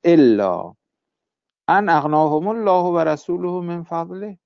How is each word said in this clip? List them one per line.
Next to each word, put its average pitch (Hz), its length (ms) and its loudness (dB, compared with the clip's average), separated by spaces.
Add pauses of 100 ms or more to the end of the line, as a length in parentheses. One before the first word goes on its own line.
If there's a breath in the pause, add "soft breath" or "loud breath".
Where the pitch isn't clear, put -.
«الا 104 720 2 (920)
ان 190 220 2
اغناهم 151 580 0
الله 202 360 0
و 175 160 0
رسوله 170 500 -4
من 175 340 -8
فضله.» 180 640 -10